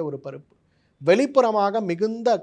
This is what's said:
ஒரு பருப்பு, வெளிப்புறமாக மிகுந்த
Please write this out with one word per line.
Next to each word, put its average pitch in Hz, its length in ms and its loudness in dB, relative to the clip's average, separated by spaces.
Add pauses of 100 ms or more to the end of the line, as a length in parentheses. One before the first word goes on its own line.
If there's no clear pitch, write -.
ஒரு 139 200 -10
பருப்பு, 135 240 -18 (580)
வெளிப்புறமாக 220 680 2 (120)
மிகுந்த 220 380 -2 (120)